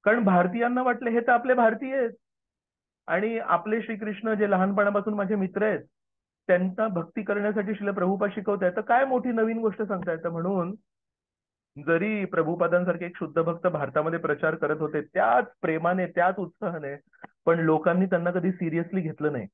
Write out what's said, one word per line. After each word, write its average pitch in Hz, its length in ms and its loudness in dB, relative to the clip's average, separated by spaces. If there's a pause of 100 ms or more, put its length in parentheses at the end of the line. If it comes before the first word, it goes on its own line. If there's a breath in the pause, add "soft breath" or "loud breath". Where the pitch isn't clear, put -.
कारण 226 200 4
भारतीयांना 233 600 2
वाटलं, 247 260 0
"हे 233 100 2
तर 240 120 2
आपले 247 220 4
भारतीय 247 440 2
आहेत 240 140 0 (960)
आणि 214 320 -2
आपले 214 420 0
श्रीकृष्ण 214 520 -6
जे 202 180 2
लहानपणापासून 202 640 2
माझे 202 220 -2
मित्र 190 280 -2
आहेत, 190 160 0 (680)
त्यांना 185 400 2
भक्ती 180 360 -6
करण्यासाठी 208 520 -2
शिल 202 140 -4
प्रभुपाद 190 460 0
शिकवतायत, 190 400 0
तर 214 60 -2
काय 240 240 4
मोठी 254 240 0
नवीन 226 300 0
गोष्ट 220 220 -2
सांगतायत?" 180 420 -4
तर 175 60 -4
म्हणून 180 460 -2 (1120)
जरी 196 400 0
प्रभुपादांसारखे 170 800 0
एक 175 100 -12
शुद्ध 165 260 -2
भक्त 170 260 -2
भारतामध्ये 156 520 -2
प्रचार 160 360 -2
करत 156 260 -2
होते, 151 200 -2
त्याच 220 440 2 (160)
प्रेमाने, 170 440 0
त्याच 175 320 0
उत्साहाने, 165 640 -8 (460 loud breath)
पण 165 140 4
लोकांनी 165 460 4
त्यांना 175 260 0
कधी 180 200 0
सिरियसली 170 500 -2
घेतलं 151 300 -2
नाही. 113 220 -6